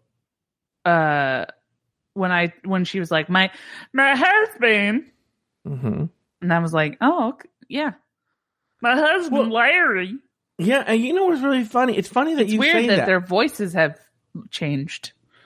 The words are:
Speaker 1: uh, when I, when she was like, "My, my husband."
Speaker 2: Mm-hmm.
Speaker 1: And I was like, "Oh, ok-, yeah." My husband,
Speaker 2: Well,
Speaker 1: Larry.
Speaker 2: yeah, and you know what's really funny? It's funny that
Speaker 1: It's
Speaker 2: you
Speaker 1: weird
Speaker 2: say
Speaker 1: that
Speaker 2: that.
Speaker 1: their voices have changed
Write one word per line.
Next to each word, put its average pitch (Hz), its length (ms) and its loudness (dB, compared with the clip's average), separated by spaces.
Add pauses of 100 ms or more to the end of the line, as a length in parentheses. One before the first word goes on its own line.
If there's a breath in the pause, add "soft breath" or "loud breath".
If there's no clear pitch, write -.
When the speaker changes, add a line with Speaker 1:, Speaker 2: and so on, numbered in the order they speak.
(840)
Speaker 1:
uh, 147 600 0 (680)
when 185 180 -4
I, 175 220 0 (100)
when 185 220 -2
she 190 140 -6
was 170 120 -8
like, 156 180 0
"My, 185 220 2 (420 loud breath)
my 269 220 4
husband." 254 920 2 (600)
Speaker 2:
Mm-hmm. 135 380 -4 (360)
Speaker 1:
And 180 120 0
I 170 60 2
was 165 140 -2
like, 151 280 -2
"Oh, 269 280 0
ok-, - 200 -14 (200)
yeah." 285 220 -4 (920)
My 240 140 2
husband, 311 420 0
Speaker 2:
Well, 226 140 0
Speaker 1:
Larry. 233 680 2 (400)
Speaker 2:
yeah, 233 300 0
and 226 140 2
you 254 120 -2
know 381 120 2
what's 330 160 0
really 262 220 0
funny? 240 340 0
It's 190 120 -2
funny 311 260 0
that 269 80 2
Speaker 1:
It's 208 100 0
Speaker 2:
you 214 60 2
Speaker 1:
weird 294 220 2
Speaker 2:
say 240 60 0
Speaker 1:
that 208 100 4
Speaker 2:
that. 127 80 0
Speaker 1:
their 185 140 2
voices 185 540 -2
have 160 260 0 (500)
changed 143 600 -6 (340 soft breath)